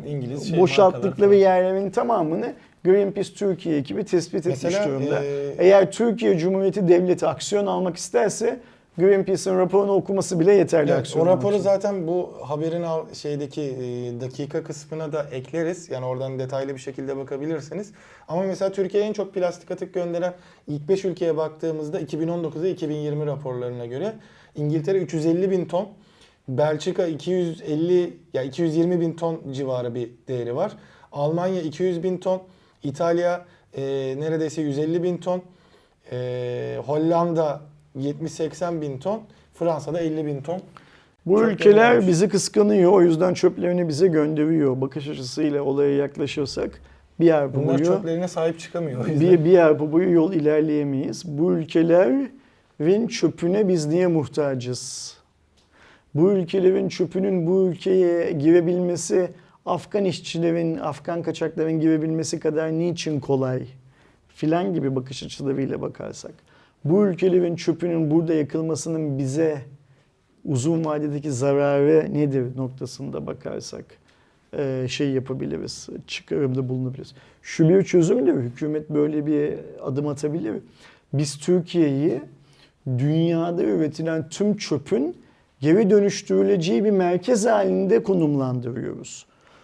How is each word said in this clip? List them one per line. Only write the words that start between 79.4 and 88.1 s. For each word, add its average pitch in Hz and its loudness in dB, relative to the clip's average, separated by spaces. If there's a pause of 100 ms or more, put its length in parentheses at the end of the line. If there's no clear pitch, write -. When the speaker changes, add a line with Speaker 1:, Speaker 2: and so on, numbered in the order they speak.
Speaker 2:
adım 143 -4
atabilir. 147 -4 (600)
Biz 143 -2
Türkiye'yi 170 0 (640)
dünyada 165 0
üretilen 160 -2
tüm 208 0
çöpün 240 -4 (420)
geri 185 4
dönüştürüleceği 196 2
bir 214 4
merkez 185 2
halinde 196 2
konumlandırıyoruz. 135 -2 (380)